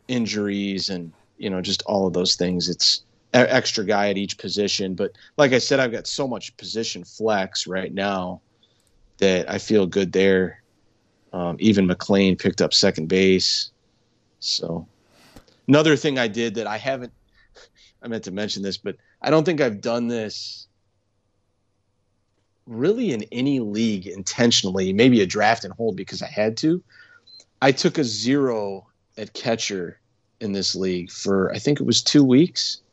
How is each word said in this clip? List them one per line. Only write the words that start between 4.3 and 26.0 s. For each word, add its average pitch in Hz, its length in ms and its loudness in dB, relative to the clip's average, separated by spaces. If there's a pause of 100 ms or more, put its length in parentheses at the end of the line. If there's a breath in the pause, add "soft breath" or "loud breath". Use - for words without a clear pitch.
position. 95 580 -2
But 98 180 -4 (240 soft breath)
like 139 160 4
I 123 60 6
said, 135 200 0
I've 123 120 0
got 104 160 -8
so 143 200 -6
much 117 300 -10
position 98 460 -8
flex 104 640 -2
right 92 260 -6
now 95 480 -4 (800)
that 92 300 2
I 101 80 -4
feel 101 300 2
good 90 240 -2
there. 92 500 2 (720)
Um, 87 260 -6
even 101 280 4
McLean 95 480 2
picked 90 260 -2
up 78 120 0
second 80 340 2
base. 95 640 2 (680)
So 85 480 -6 (800 soft breath)
another 151 280 6
thing 135 220 -2
I 120 100 0
did 110 280 -4
that 110 120 -6
I 107 100 -6
haven't, 123 340 -8 (880 soft breath)
I 123 60 -14
meant 113 180 -6
to 95 60 -10
mention 101 320 -8
this, 95 140 -6
but 98 180 -10 (260)
I - 80 -2
don't 156 140 4
think 156 160 0
I've 107 220 0
done 120 260 -2
this - 600 -8 (2000)
really 175 460 -2
in 104 200 -4
any 131 280 0
league 104 480 -2
intentionally, 95 840 0
maybe 120 280 6
a 95 40 4
draft 104 380 2
and 95 100 -12
hold 110 220 -4
because 95 260 -10